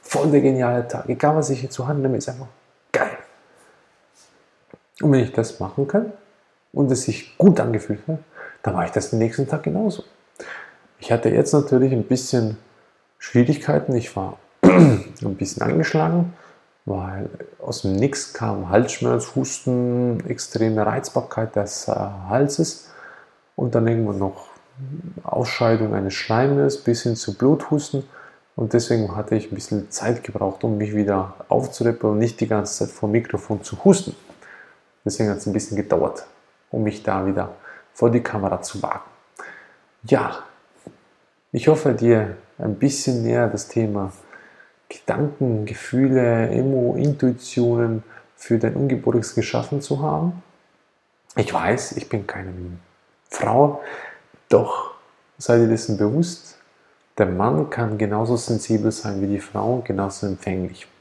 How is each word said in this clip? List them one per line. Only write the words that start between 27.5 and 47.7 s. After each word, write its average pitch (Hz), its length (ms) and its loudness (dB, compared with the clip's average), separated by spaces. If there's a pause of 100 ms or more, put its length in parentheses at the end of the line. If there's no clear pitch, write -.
Und 110 160 -4
deswegen 113 420 0
hatte 107 220 -2
ich - 160 -4
ein - 20 -6
bisschen 101 380 -6
Zeit - 320 -4
gebraucht, 95 400 -4
um 110 120 0
mich 104 180 -4
wieder 98 400 0 (140)
aufzureppeln 117 640 0
und 107 40 2
nicht 117 220 0
die 113 80 0
ganze 107 360 -2
Zeit 107 40 -6
vor - 200 -6
dem 104 40 0
Mikrofon 113 500 -2
zu - 220 -12
husten. - 320 6 (880)
Deswegen 107 260 0
hat's 101 160 -4
ein 101 60 -2
bisschen 104 240 -4
gedauert, - 500 0 (440)
um 117 120 -2
mich 104 220 -4
da 95 200 -2
wieder 95 260 -2 (440)
vor 120 160 4
die 117 100 4
Kamera 98 420 -4
zu - 200 -8
wagen. - 260 -6 (920)
Ja, - 380 0 (1120)
ich 127 160 2
hoffe, 151 240 4
dir 113 440 4 (260)
ein 104 140 -2
bisschen 135 460 0
näher 117 260 2
das 101 200 -6
Thema 104 440 0 (760)
Gedanken, 135 800 -2
Gefühle, 120 840 2
Emo-, 127 480 2
Intuitionen 120 1080 0 (340)